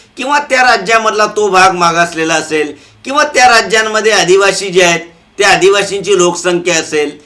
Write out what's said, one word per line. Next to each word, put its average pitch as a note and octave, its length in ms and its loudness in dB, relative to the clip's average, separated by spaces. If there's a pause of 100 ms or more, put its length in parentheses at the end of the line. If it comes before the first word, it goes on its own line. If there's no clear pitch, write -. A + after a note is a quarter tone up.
(180)
किंवा C#4 220 -2 (100)
त्या B3+ 140 2
राज्यामधला G#3+ 640 0 (100)
तो G#3 140 0
भाग F#3 260 2
मागासलेला E3 600 0
असेल D3+ 380 -2 (320)
किंवा C#4+ 200 0
त्या B3 240 2
राज्यांमध्ये A3 640 0
आदिवासी F#3+ 560 0
जे F3+ 140 2
आहेत E3+ 220 0 (320)
त्या G3+ 120 2
आदिवासींची F#3+ 680 0
लोकसंख्या F3 580 -2
असेल D3+ 500 -4